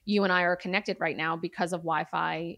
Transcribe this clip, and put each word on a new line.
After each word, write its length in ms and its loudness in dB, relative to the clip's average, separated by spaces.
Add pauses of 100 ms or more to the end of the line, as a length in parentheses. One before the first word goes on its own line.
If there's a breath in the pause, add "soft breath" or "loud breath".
you 180 4
and 80 4
I 120 4
are 120 4
connected 440 -2
right 180 -2
now 180 0
because 380 -4
of 80 -4
Wi-Fi 760 -2